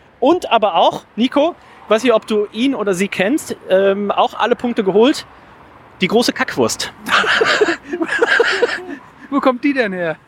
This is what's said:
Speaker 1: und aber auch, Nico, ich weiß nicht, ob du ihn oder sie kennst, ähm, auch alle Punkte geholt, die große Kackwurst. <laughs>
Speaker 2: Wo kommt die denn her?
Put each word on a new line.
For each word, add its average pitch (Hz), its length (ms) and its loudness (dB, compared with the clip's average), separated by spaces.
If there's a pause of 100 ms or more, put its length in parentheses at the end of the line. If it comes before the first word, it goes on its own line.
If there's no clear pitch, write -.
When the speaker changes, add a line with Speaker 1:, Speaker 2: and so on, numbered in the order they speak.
(200)
Speaker 1:
und 330 320 2
aber 208 240 2
auch, 233 280 2 (120)
Nico, 262 400 0 (300)
ich - 40 -20
weiß 220 140 2
nicht, 240 100 4
ob 214 140 0
du 208 240 0
ihn 254 240 -2
oder 196 180 -2
sie 185 140 -2
kennst, 226 480 -2 (120)
ähm, 196 440 2
auch - 280 0
alle 233 160 2
Punkte 240 280 -4
geholt, 220 420 2 (760)
die 185 60 0
große 226 260 2
Kackwurst. - 600 -2 (140)
<laughs> - 680 0 (1600)
Speaker 2:
Wo 269 80 0
kommt 254 240 0
die 285 100 2
denn 233 180 -2
her? 170 260 -4 (100)